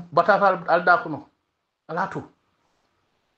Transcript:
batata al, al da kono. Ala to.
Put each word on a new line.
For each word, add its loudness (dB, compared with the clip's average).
batata 4
al, 0
al 0
da 4
kono. -12
Ala -6
to. -10